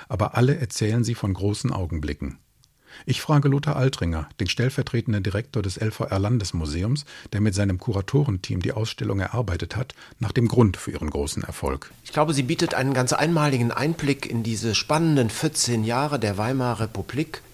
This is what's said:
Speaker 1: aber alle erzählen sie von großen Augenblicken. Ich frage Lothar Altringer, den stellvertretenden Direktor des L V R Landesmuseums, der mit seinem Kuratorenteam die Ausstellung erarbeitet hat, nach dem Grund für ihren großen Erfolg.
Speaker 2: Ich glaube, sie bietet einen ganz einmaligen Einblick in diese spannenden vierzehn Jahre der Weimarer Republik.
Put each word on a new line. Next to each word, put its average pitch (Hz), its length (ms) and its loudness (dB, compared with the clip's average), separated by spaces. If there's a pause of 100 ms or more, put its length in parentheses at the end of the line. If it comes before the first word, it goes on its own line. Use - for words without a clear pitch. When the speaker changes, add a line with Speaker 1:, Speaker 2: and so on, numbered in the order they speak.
Speaker 1:
aber - 280 0
alle 127 200 4
erzählen 110 480 0
sie 117 120 -2
von 98 180 0
großen 101 380 -2
Augenblicken. 76 640 -4 (680)
Ich - 160 -2
frage 147 260 4
Lothar 143 280 2
Altringer, 87 520 0 (120)
den 95 80 0
stellvertretenden 117 760 0
Direktor 101 400 -2
des 95 140 -4
L 107 160 -2
V - 140 -4
R 98 120 0
Landesmuseums, 98 840 0 (280)
der 104 80 0
mit 104 140 4
seinem 98 240 2
Kuratorenteam 101 840 0
die 120 120 0
Ausstellung 107 480 -2
erarbeitet 92 560 -2
hat, - 180 -6 (240)
nach 107 140 -2
dem 120 160 4
Grund 104 280 6
für - 140 -10
ihren 82 180 -4
großen 73 360 -2
Erfolg. - 480 -4 (100)
Speaker 2:
Ich - 100 -18
glaube, 151 220 2
sie 139 80 2
bietet 165 320 0
einen 135 180 0
ganz 127 200 2
einmaligen 147 580 2
Einblick 143 580 0
in 117 140 -2
diese 110 320 -2
spannenden 151 560 4
vierzehn 120 540 0
Jahre 135 340 0
der 104 180 0
Weimarer 120 440 0
Republik. 113 600 -6 (100)